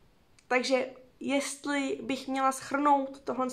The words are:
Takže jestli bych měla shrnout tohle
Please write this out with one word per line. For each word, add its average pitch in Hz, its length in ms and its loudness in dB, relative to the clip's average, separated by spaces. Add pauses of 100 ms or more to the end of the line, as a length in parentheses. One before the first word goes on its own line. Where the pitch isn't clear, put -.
(480)
Takže 254 420 2 (300)
jestli 277 840 -2
bych 254 260 -4
měla 269 240 2
shrnout 277 680 0
tohle 254 340 -2